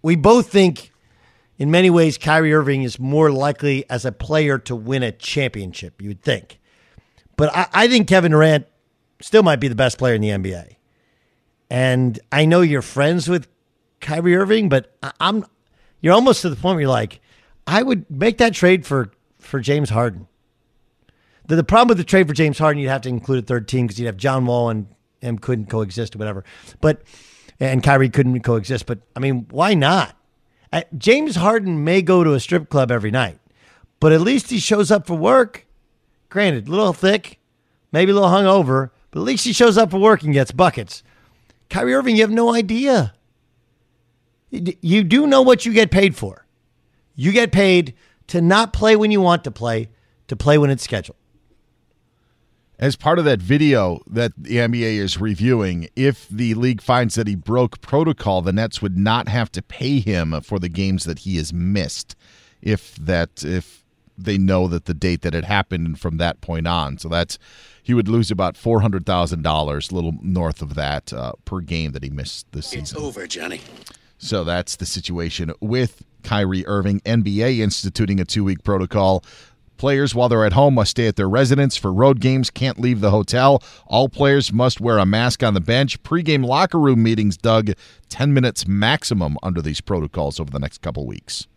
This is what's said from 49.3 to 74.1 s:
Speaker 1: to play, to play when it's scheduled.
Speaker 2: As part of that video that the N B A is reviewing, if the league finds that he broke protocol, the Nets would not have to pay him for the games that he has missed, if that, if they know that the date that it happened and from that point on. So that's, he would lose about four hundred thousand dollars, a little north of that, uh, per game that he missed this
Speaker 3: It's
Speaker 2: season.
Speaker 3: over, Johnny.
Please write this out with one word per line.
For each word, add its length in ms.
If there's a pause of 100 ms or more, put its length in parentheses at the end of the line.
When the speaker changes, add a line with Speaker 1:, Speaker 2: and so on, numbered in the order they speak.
Speaker 1:
to 60
play, 380 (400)
to 60
play 220
when 140
it's 120
scheduled. 340 (1600)
Speaker 2:
As 200
part 220
of 80
that 160
video 640
that 320
the 200
N 120
B 160
A 100
is 240
reviewing, 760
if 340
the 260
league 260
finds 340
that 120
he 80
broke 480
protocol, 580
the 140
Nets 260
would 160
not 320
have 240
to 80
pay 400
him 400
for 180
the 120
games 340
that 160
he 160
has 160
missed, 640 (460)
if 340
that, 480
if 400 (320)
they 220
know 280
that 200
the 80
date 280
that 120
it 100
happened 420
and 140
from 160
that 240
point 260
on. 300
So 140
that's, 280 (440)
he 100
would 160
lose 220
about 260
four 240
hundred 240
thousand 380
dollars, 480
a 40
little 280
north 400
of 120
that, 380
uh, 200 (120)
per 160
game 320
that 100
he 60
missed 440
this 200
Speaker 3:
It's 200
Speaker 2:
season. 120
Speaker 3:
over, 220
Johnny. 340 (560)